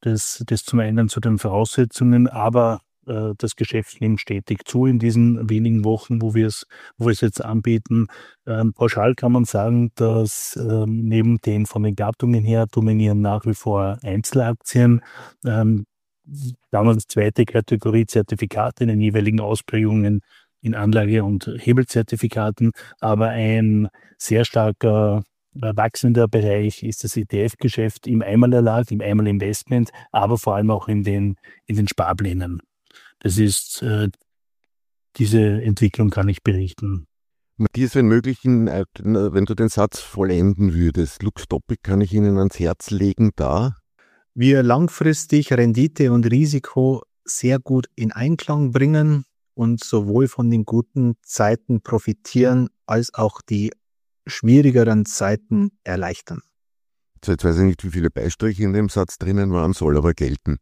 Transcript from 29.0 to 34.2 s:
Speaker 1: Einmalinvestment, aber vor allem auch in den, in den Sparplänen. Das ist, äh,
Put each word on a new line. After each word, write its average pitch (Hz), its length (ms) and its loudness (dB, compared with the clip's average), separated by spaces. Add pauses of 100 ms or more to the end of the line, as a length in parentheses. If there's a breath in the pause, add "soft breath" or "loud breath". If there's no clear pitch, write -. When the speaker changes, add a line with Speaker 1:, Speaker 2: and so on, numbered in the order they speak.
Speaker 1:
Einmalinvestment, 104 880 -2 (220 loud breath)
aber 107 260 -2
vor 104 180 -2
allem 107 140 0
auch 104 180 -4
in 104 160 -2
den, 101 320 -2 (300 soft breath)
in 104 100 -4
den 104 120 0
Sparplänen. 90 720 -4 (580 soft breath)
Das 95 180 -2
ist, - 440 -2
äh, 107 260 -2 (1080)